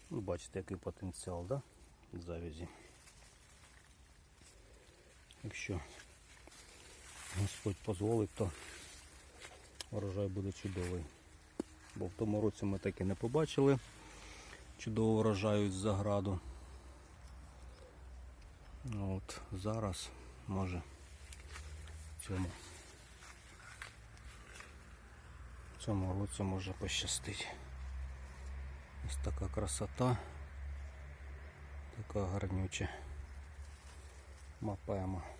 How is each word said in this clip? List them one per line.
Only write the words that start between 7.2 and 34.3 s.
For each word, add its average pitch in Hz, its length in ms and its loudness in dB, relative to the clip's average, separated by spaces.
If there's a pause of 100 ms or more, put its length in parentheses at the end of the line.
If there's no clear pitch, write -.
Господь 101 360 2 (100)
дозволить, 104 500 6
то 92 160 4 (1400)
врожай 101 360 2
буде 95 240 2
чудовий. 90 520 0 (920)
Бо 110 100 0
в 90 80 -2
тому 104 280 4
році 107 240 4
ми 98 140 4
так - 220 2
і - 20 4
не 95 120 4
побачили 139 640 8 (1000)
чудового 110 420 8
врожаю 104 520 8
з-за 98 220 6
граду. 101 460 6 (2500)
От 98 560 0 (100)
зараз, 104 580 2 (380)
може, 92 340 2 (1400)
в - 100 -8
цьому, 92 180 2 (3250)
в - 60 -10
цьому 95 360 4
році 101 240 0
може 95 300 2
пощастить. - 720 0 (1600)
Ось - 160 0
така - 240 2
красота, 110 720 4 (1800)
така 104 280 0
гарнюча 92 640 2 (1700)